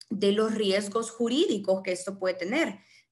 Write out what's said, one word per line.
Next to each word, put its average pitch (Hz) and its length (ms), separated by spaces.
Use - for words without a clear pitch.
de 202 220
los 220 220
riesgos 208 560
jurídicos 233 720
que 190 100
esto 196 260
puede 185 160
tener, 208 460